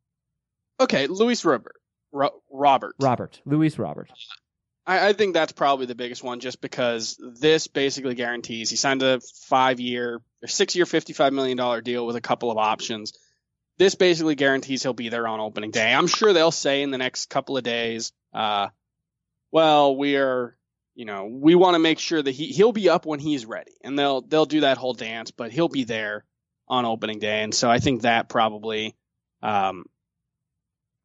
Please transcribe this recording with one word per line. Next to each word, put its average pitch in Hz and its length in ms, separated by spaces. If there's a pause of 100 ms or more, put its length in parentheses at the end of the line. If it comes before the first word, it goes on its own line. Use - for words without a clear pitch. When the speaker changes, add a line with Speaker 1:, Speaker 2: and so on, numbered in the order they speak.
(800)
Speaker 1:
Okay, 165 280
Luis 214 380
Robert. 143 300 (380)
Ro-, - 300 (100)
Robert. 135 480
Speaker 2:
Robert. 120 440
Luis 151 340
Robert. 69 320 (760)
Speaker 1:
I, 185 220
I 214 40
think 196 220
that's 156 160
probably 139 360
the 123 100
biggest 123 260
one 123 160
just 127 220
because 117 580 (220)
this 156 260
basically 139 480
guarantees 120 560
he 117 60
signed 135 260
a 131 180 (280)
five-year 123 720 (220)
or - 60
six-year, 180 380
fifty-five 151 460
million 131 240
dollar 123 240
deal 120 260
with 117 100
a 120 40
couple 120 300
of 110 80
options. 107 540 (680)
This 190 160
basically 165 420
guarantees 135 480
he'll 131 100
be 117 140
there 117 180
on 110 140
opening 107 300
day. 113 220
I'm 139 140
sure 208 260
they'll 165 180
say 139 320
in 143 80
the 131 80
next 127 280
couple 139 300
of 123 80
days, 117 480 (200)
uh, 104 360 (840)
"Well, 151 460
we 143 200
are, 127 400 (380)
you 120 120
know, 101 200
we 139 300
wanna 180 240
make 160 180
sure 160 240
that 135 80
he, 131 220
he'll 196 200
be 196 160
up 165 160
when 151 140
he's 143 260
ready." 107 280 (100)
And 135 160
they'll, 139 220
they'll 151 260
do 147 140
that 135 180
whole 127 160
dance, 113 360
but 117 200
he'll 160 180
be 139 160
there 110 400 (440)
on 127 160
opening 107 340
day. 107 240
And 107 120
so 123 160
I 120 80
think 120 240
that 117 260
probably, 110 680 (460)
um, 95 420 (1200)